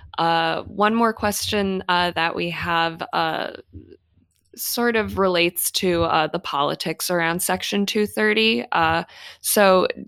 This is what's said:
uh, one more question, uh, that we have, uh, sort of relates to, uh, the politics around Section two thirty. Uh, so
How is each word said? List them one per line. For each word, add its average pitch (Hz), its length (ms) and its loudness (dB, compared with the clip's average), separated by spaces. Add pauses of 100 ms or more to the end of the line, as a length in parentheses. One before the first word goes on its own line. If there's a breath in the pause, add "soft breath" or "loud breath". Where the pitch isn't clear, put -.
(160 loud breath)
uh, 165 460 0
one 208 320 0
more 226 180 2
question, 202 760 -2
uh, 175 240 2
that 165 240 0
we 170 140 -2
have, 165 520 -2 (100)
uh, 165 400 -2 (1040)
sort 240 400 -2
of 196 220 -2
relates 175 520 2
to, 175 320 0
uh, 160 240 2
the 156 140 -4
politics 156 680 -2
around 170 300 0
Section 196 460 -2
two 208 200 0
thirty. 220 640 0
Uh, 165 320 2 (360 loud breath)
so 190 460 4 (220)